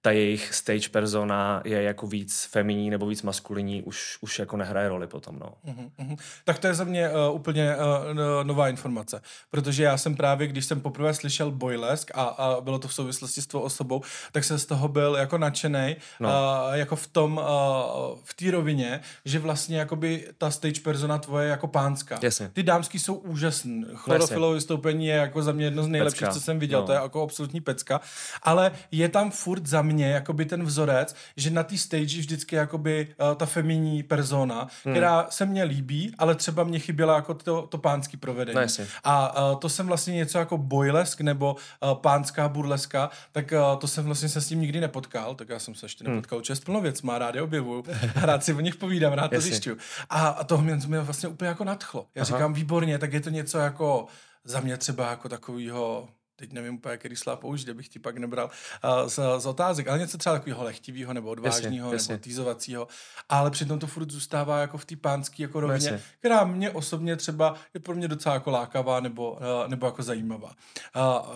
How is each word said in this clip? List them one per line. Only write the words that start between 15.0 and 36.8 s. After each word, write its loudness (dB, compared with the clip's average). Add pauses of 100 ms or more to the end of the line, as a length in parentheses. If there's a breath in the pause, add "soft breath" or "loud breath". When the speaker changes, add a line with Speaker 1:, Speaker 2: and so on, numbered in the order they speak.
Speaker 2:
jako 2
nadšenej, 0 (240 loud breath)
Speaker 1:
No. 2 (440)
Speaker 2:
eh, 0
jako -2
v -8
tom, 4
eh, -2 (800)
v -16
té 0
rovině, 2 (240 loud breath)
že -2
vlastně -2
jakoby -2 (100)
ta 2
stage -2
persona 0
tvoje 0
je 2
jako 0
pánská. 0
Speaker 1:
Jasně. 0
Speaker 2:
Ty -2
dámský 4
jsou -2
úžasný. -2
Speaker 1:
No, -6
jasně. -12
Speaker 2:
Chlorofilové 4
vystoupení 0
je 4
jako 2
za 2
mě 0
jedno 0
z 2
nejlepších, 2
Speaker 1:
Pecka. 2
Speaker 2:
co -2
jsem 0
viděl, 2
Speaker 1:
No. 0
Speaker 2:
to 2
je 6
jako -2
absolutní -4
pecka, -2 (420 loud breath)
ale 6 (180 loud breath)
je 4
tam 4
furt -4
za 4
mě 4
jakoby 2
ten -2
vzorec, 2 (220 loud breath)
že 0
na 2
té -6
stage 0 (140)
vždycky -4
jakoby, 0 (240)
eh, 0
ta 0
feminní 2
persona, 0 (160 loud breath)
Speaker 1:
Hmm. 0
Speaker 2:
která 6
se 0
mně 2
líbí, -2
ale 6
třeba 0
mě 0
chyběla 4